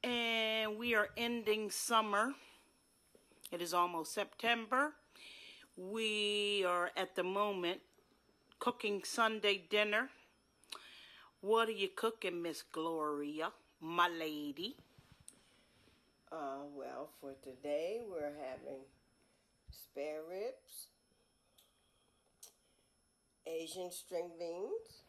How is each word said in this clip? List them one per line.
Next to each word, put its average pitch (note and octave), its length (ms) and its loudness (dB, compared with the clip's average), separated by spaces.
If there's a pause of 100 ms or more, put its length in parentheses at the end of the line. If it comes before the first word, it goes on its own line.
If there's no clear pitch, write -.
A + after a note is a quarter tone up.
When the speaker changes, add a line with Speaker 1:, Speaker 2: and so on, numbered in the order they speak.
Speaker 1:
And A3 760 2
we A#3 180 2
are G#3 220 6
ending A3 540 2
summer. A3 640 4 (1160)
It E3+ 100 -2
is E3+ 120 -2
almost F3 400 4
September. A#3 800 2 (840)
We G#3 880 0
are F3 300 2
at F#3 200 -2
the F#3 80 2
moment F#3+ 580 0 (800)
cooking G#3 440 0
Sunday G#3+ 540 4 (120)
dinner. G#3+ 400 4 (1300)
What A3 280 6
are A3+ 40 -2
you G3 160 0
cooking, G3 520 -2
Miss E3 220 -4
Gloria, D#3 880 -2 (280)
my F3 300 4
lady? D#3+ 680 -4 (1500)
Speaker 2:
Uh, C#3+ 320 -6 (100)
well, C3 380 -8 (100)
for C3+ 120 -10 (100)
today, D3 680 -2
we're E3 140 -4
having C#3 580 -6 (880)
spare D3+ 580 -6
ribs, G3+ 600 -8 (2500)
Asian E3 460 -4
string F3 480 -6
beans F#3+ 680 -6